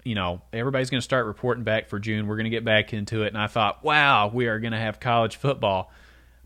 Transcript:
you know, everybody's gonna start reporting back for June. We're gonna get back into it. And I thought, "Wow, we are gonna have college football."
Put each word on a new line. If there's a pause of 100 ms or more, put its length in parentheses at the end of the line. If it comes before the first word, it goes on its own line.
you
know, (100)
everybody's
gonna
start
reporting
back
for
June.
We're
gonna
get
back
into
it.
And
I
thought,
"Wow,
we
are
gonna
have
college
football." (540)